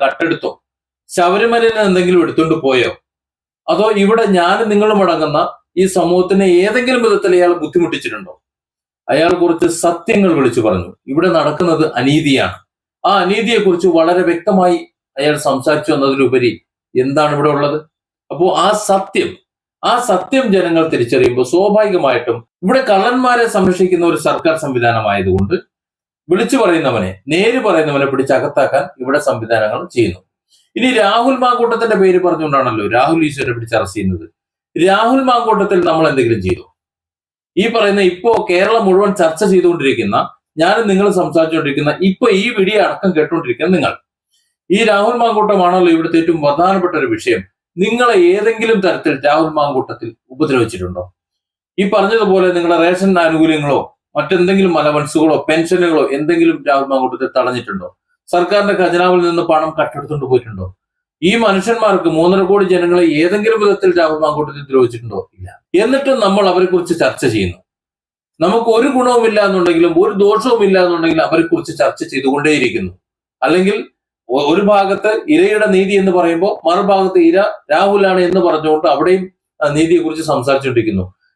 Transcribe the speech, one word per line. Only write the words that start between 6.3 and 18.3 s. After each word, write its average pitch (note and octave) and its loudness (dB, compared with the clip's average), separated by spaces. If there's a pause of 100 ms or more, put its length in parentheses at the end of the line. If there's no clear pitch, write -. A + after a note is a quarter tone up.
ഏതെങ്കിലും A3+ 2
വിധത്തിൽ G3 2
അയാൾ F3 4
ബുദ്ധിമുട്ടിച്ചിട്ടുണ്ടോ? D3+ -4 (680)
അയാൾ D#3 2
കുറച്ച് E3+ 0
സത്യങ്ങൾ F3 0
വിളിച്ചു B2+ 0
പറഞ്ഞു. F#2 -2 (120)
ഇവിടെ E3 0
നടക്കുന്നത് D#3 0
അനീതിയാണ്. C3 -2 (400)
ആ G3 2
അനീതിയെക്കുറിച്ച് G3 0
വളരെ E3+ 2
വ്യക്തമായി F3 0 (320)
അയാൾ D3 0
സംസാരിച്ചു D3 -2
എന്നതിലുപരി C3 0 (380)
എന്താണ് D3 0
ഇവിടെ C#3+ 0
ഉള്ളത്? D3 -2 (500)